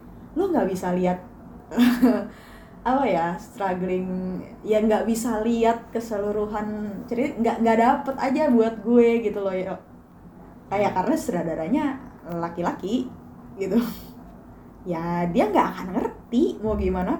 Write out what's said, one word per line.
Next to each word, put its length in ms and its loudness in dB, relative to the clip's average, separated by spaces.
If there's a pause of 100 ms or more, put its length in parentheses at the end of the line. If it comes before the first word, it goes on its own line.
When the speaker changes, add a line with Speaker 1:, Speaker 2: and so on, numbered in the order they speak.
(320)
Speaker 1:
lu 140 0
nggak 220 2
bisa 240 -2
lihat 260 0 (540)
<laughs> 560 4 (540)
apa 240 2
ya, 320 2
struggling, 640 -4 (560)
ya 180 2
nggak 280 2
bisa 340 0
lihat 480 2
keseluruhan 800 -4 (400)
cerita, 320 -2
nggak, 200 2
nggak 200 4
dapet 400 2
aja 300 0
buat 340 4
gue 260 6 (140)
gitu 180 -2
loh 140 -2
ya. 180 -4 (960)
Kayak 220 2
Speaker 2:
Hmm. 80 -4
Speaker 1:
karena 160 2
sutradaranya 720 -2 (440)
laki-laki 800 -4 (480)
gitu. 220 0 (1080)
Ya 420 -2
dia 200 2
nggak 240 2
akan 220 -10
ngerti 640 -2
mau 180 -2
gimana 440 0